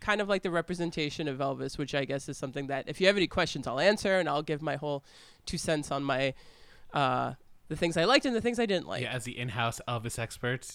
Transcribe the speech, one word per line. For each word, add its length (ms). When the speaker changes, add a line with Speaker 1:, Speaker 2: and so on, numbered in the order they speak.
Speaker 1:
kind 200
of, 80
like, 140
the 80
representation 800
of 100
Elvis, 400
which 160
I 100
guess 240
is 80
something 300
that 200
if 140
you 60
have 100
any 120
questions, 380
I'll 140
answer, 380
and 100
I'll 140
give 180
my 160
whole 260
two 100
cents 340
on 140
my, 300
uh, 420
the 80
things 200
I 80
liked 220
and 100
the 40
things 180
I 80
didn't 220
like. 140
Speaker 2:
Yeah, 100
as 120
the 140
in-house 500
Elvis 300
expert, 560